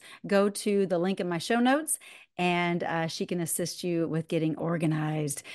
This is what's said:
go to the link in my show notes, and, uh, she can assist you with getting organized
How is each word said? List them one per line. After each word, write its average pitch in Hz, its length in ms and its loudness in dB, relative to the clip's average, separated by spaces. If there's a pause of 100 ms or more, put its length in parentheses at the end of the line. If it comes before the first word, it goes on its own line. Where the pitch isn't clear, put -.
(280)
go 202 220 4
to 202 360 0
the 175 140 0
link 185 200 0
in 180 80 -4
my 175 120 -2
show 233 200 0
notes, 269 400 2 (380)
and, 175 460 2
uh, 165 240 -2
she 190 180 -6
can 175 160 -2
assist 170 420 -4
you 170 240 0
with 160 200 -2
getting 160 280 0
organized 156 880 -2 (120)